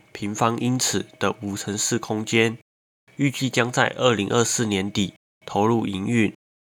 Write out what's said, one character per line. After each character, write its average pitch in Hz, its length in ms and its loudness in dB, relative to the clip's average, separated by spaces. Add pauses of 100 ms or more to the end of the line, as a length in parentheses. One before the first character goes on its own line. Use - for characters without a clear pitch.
(140)
平 104 200 -8
方 113 240 0
英 123 220 0
尺 - 260 -2 (140)
的 98 220 0
无 98 160 -6
尘 101 200 -6
室 113 220 -2
空 110 240 -4
间， 113 340 2 (600)
预 139 120 2
计 131 200 -2
将 123 220 0
在 123 260 2
二 123 160 4
零 98 160 0
二 120 140 4
四 113 220 0
年 101 260 0
底 95 220 0 (320)
投 104 220 0
入 113 180 2
营 101 220 -4
运。 117 260 2 (280)